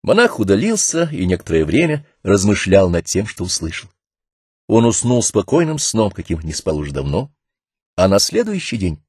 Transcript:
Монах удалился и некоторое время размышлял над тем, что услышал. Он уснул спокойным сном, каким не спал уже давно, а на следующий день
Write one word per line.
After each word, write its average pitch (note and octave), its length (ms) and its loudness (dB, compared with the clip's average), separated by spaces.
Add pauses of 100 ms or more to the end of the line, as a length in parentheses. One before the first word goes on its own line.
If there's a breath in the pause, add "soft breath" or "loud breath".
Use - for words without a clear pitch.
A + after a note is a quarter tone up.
Монах A#2 360 2
удалился E3 720 0
и F#2 140 -4
некоторое E2 400 0
время D3+ 400 0 (160)
размышлял G2 680 4
над E2+ 160 0
тем, G2 220 -2
что - 160 -10
услышал. - 460 -8 (760)
Он A#2 180 4
уснул A#2 380 2
спокойным D#3 560 0
сном, A2 320 0
каким E2+ 300 -6
не D#2+ 120 -8
спал D#2+ 240 -4
уже D2 140 -6
давно, C#2 400 -4 (640)
а F#2 120 4
на G2 120 4
следующий G3+ 580 -2
день F2 320 -4